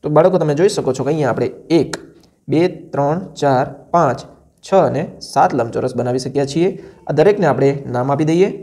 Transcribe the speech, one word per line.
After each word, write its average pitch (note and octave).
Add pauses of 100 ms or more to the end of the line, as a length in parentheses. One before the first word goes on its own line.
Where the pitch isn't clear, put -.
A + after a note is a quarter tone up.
તો D3+
બાળકો, D#3
તમે D3+
જોઈ F3
શકો C3
છો B2+
કે C3+
અહીંયા D3+
આપણે A#2+ (220)
એક, D#3+ (580)
બે, C#3+ (320)
ત્રણ, C#3+ (160)
ચાર, C3+ (260)
પાંચ, D3 (440)
છ -
અને D3 (180)
સાત -
લંબચોરસ A#2+
બનાવી B2
શક્યા C3+
છીએ. E3 (380)
આ C#3+
દરેકને E3
આપણે C3+ (160)
નામ B2
આપી D3+
દઈએ. F3+ (140)